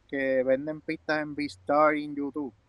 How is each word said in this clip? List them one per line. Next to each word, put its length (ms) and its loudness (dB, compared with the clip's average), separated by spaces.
que 340 2
venden 380 0
pistas 420 -4
en 140 -8
Beatstar 580 2
y 100 -4
en 120 -8
YouTube, 360 -6